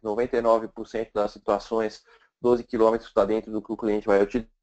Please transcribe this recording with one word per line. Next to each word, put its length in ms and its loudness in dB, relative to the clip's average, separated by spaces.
noventa 340 -4
e 40 0
nove 260 2
por 180 -14
cento 280 -8
das 180 -2
situações, 720 -4
doze 220 2
quilômetros 500 0
tá 100 2
dentro 280 -2
do 100 -6
que 100 -12
o 60 -6
cliente 280 -2
vai 160 4
utilizar. 300 -2